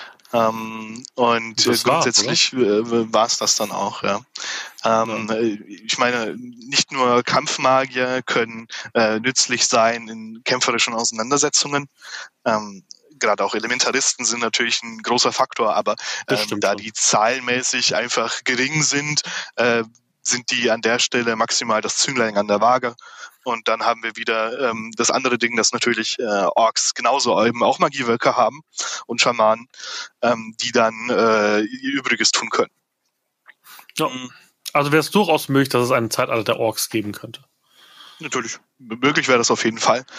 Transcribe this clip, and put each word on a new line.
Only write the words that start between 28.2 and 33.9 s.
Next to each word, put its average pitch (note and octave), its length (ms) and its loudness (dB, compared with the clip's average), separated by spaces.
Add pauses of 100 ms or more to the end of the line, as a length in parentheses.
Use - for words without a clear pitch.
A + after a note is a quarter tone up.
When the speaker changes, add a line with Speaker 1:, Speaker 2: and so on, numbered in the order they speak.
Speaker 1:
haben B2+ 240 2 (440)
und A#2+ 140 -2
Schamanen, A#2 480 2 (540)
ähm, A2+ 400 0
die A#2+ 100 -4
dann, A2+ 220 4 (160)
äh, A2 500 4
ihr B3+ 320 -4
Übriges C3 380 0
tun - 180 -2
können. - 220 0 (1300)